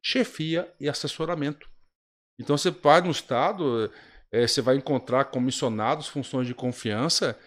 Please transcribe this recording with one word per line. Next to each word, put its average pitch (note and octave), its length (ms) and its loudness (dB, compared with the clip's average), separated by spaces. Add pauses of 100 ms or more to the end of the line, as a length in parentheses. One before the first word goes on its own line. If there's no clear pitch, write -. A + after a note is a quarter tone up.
chefia E3 800 -2
e C#3+ 80 -4
assessoramento. D3+ 800 -4 (720)
Então D3 180 0
você F3 140 0
vai D3+ 300 6
no F3 100 0
Estado, C3+ 800 0 (400)
é, A#2 160 2
você C3 140 0
vai C3 160 4
encontrar C3+ 480 0
comissionados, B2 800 -2
funções B2+ 400 -4
de B2 80 -6
confiança, B2 920 -2